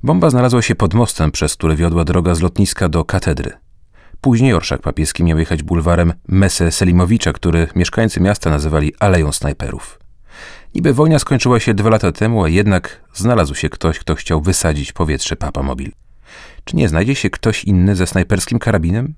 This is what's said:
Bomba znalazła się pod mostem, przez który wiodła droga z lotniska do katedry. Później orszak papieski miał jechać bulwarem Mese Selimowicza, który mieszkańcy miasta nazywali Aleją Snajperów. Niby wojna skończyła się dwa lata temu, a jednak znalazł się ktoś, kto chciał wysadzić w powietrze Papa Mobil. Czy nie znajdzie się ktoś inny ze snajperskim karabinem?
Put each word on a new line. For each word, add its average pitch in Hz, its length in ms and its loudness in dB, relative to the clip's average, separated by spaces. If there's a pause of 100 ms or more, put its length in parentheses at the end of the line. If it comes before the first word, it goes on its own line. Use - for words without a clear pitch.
Bomba 160 260 2
znalazła 123 320 2
się - 140 0
pod 87 180 0
mostem, 98 380 0
przez - 240 -2
który 78 200 0
wiodła 82 300 0
droga 87 300 2
z 78 60 -2
lotniska 92 480 0
do 78 160 0
katedry. - 460 -2 (680)
Później 123 320 2
orszak 76 280 -2
papieski - 420 -4
miał 80 160 2
jechać 80 240 -2
bulwarem 85 500 0 (140)
Mese 92 440 2
Selimowicza, 90 640 2
który 82 420 0
mieszkańcy 101 440 0
miasta 95 300 0
nazywali 76 500 0
Aleją 80 320 2
Snajperów. - 680 -8 (760)
Niby 160 180 2
wojna 151 260 4
skończyła 123 400 2
się 113 140 0
dwa 104 160 2
lata 104 220 2
temu, 110 320 0
a 80 60 2
jednak 95 520 0 (120)
znalazł 92 420 0
się 76 140 -4
ktoś, - 300 -2
kto - 160 -2
chciał 80 260 -2
wysadzić 78 500 -2
w - 20 -20
powietrze 78 420 -4
Papa 71 280 -6
Mobil. 67 280 -6 (720)
Czy - 120 -8
nie 120 140 2
znajdzie 101 260 0
się - 140 -2
ktoś - 340 -2
inny 98 320 2
ze 90 120 0
snajperskim 95 520 -2
karabinem? 104 580 -2